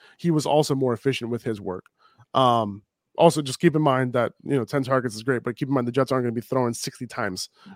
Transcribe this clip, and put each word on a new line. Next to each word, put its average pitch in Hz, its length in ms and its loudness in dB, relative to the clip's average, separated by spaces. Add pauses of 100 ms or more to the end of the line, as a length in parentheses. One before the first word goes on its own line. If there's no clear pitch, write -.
(180)
He 170 120 0
was 151 160 0
also 147 280 2
more 131 200 0
efficient 120 360 -4
with 117 140 -6
his 107 160 -6
work. 92 240 -8 (500)
Um, 117 480 2 (360)
also, 156 220 6
just 131 200 -8
keep 160 160 4
in 156 60 2
mind 131 320 2
that, 120 180 0 (100)
you 139 140 -2
know, 117 80 0
ten 139 180 -2
targets 123 320 -2
is 107 80 -12
great, 123 200 -2
but 120 140 -6
keep 135 120 -4
in 139 60 0
mind 123 120 0
the 120 60 -4
Jets 131 200 0
aren't 127 120 0
gonna 120 80 -2
be 117 80 -4
throwing 120 340 -2
sixty - 320 -10
times 101 420 -8 (280)